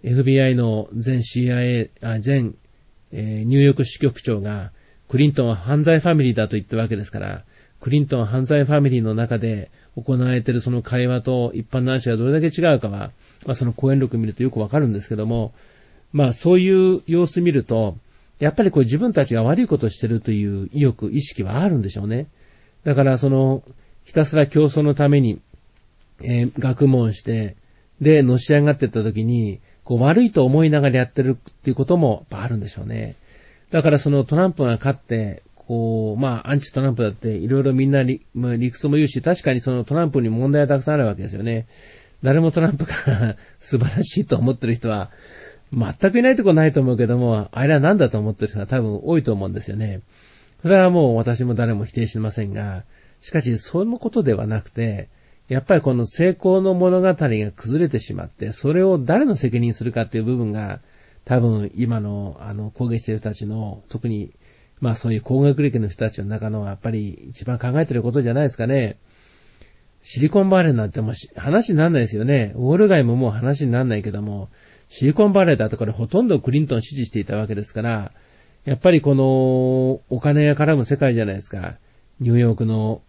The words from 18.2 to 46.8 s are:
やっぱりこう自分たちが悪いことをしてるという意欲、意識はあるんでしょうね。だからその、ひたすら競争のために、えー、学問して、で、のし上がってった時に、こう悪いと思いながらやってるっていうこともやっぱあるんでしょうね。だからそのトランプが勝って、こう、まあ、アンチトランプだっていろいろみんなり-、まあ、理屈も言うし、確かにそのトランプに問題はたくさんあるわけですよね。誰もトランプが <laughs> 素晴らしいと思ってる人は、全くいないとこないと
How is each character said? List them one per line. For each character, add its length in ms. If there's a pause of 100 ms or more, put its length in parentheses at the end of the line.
や 120
っ 40
ぱ 100
り 60
こ 100
う 40
自 140
分 140
た 120
ち 100
が 80
悪 200
い 40
こ 120
と 80
を 40
し 80
て 100
る 120
と 100
い 340
う 80
意 100
欲、 280
意 120
識 200
は 180
あ 80
る 80
ん 60
で 60
し 100
ょ 60
う 40
ね。 180 (580)
だ 100
か 100
ら 120
そ 140
の、 320 (420)
ひ 100
た 100
す 120
ら 100
競 180
争 180
の 120
た 140
め 120
に、 200 (840)
え 220
ー、 160
学 280
問 260
し 80
て、 340 (440)
で、 220
の 160
し 140
上 100
が 100
っ 40
て 100
っ 20
た 140
時 220
に、 360 (240)
こ 120
う 60
悪 200
い 100
と 120
思 200
い 60
な 100
が 100
ら 60
や 80
っ 80
て 100
る 160
っ 140 (100)
て 80
い 20
う 40
こ 80
と 120
も 340
や 60
っ 40
ぱ 40
あ 40
る 80
ん 40
で 80
し 100
ょ 40
う 40
ね。 280 (560)
だ 120
か 80
ら 80
そ 120
の 140
ト 120
ラ 120
ン 40
プ 120
が 80
勝 240
っ 20
て、 440 (120)
こ 640
う、 20
ま 260
あ、 40
ア 60
ン 40
チ 120
ト 80
ラ 100
ン 60
プ 80
だ 60
っ 20
て 240
い 100
ろ 140
い 20
ろ 100
み 140
ん 60
な 100
り-、 320
ま 140
あ、 80
理 160
屈 160
も 80
言 80
う 20
し、 160
確 200
か 100
に 80
そ 120
の 120
ト 100
ラ 100
ン 60
プ 100
に 80
問 220
題 120
は 60
た 80
く 60
さ 100
ん 20
あ 20
る 100
わ 80
け 80
で 60
す 80
よ 80
ね。 220 (580)
誰 160
も 100
ト 100
ラ 100
ン 60
プ 100
が 500 (100)
<laughs> 140
素 180
晴 180
ら 60
し 200
い 40
と 100
思 160
っ 40
て 100
る 80
人 140
は、 220 (600)
全 380
く 80
い 40
な 80
い 60
と 60
こ 100
な 140
い 60
と 80